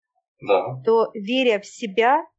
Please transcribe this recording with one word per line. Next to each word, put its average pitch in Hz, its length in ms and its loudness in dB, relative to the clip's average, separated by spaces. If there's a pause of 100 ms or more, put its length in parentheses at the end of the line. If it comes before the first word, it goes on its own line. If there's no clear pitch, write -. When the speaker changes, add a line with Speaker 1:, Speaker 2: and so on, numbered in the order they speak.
(400)
Speaker 1:
Да. 131 440 -2
Speaker 2:
то, 226 300 2
веря 226 460 0
в 202 60 -20
себя, 233 600 0 (120)